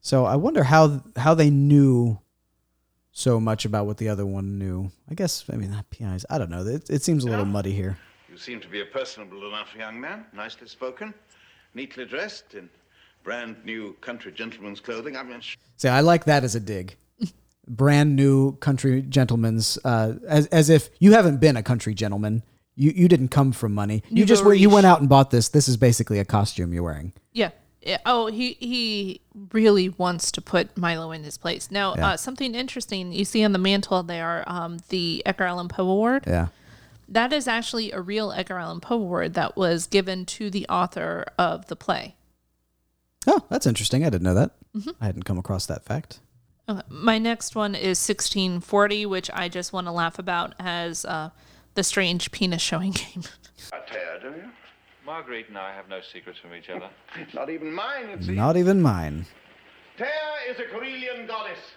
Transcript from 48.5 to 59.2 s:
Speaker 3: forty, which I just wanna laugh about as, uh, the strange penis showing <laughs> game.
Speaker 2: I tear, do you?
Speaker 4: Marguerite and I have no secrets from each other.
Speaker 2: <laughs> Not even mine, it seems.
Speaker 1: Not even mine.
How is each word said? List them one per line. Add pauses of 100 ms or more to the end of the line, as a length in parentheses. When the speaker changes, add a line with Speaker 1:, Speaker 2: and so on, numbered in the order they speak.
Speaker 3:
forty,
which
I
just
wanna
laugh
about
as,
uh, (420)
the
strange
penis
showing
<laughs>
game. (500)
Speaker 2:
I (100)
tear,
do
you? (560)
Speaker 4:
Marguerite
and
I
have
no
secrets
from
each
other. (220)
Speaker 2:
<laughs>
Not
even
mine,
it
seems.
Speaker 1:
Not
even
mine. (720)